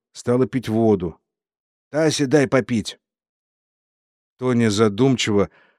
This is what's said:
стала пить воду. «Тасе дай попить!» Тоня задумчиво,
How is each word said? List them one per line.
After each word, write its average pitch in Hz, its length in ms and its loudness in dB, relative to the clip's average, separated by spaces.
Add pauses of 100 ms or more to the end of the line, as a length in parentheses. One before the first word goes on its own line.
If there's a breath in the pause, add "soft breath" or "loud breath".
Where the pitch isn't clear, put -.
(120)
стала 123 340 -2
пить 123 220 -8
воду. 107 500 0 (720)
«Тасе 147 360 0
дай 135 200 2
попить!» 113 520 -2 (1400)
Тоня 120 320 0
задумчиво, 107 800 0 (280 soft breath)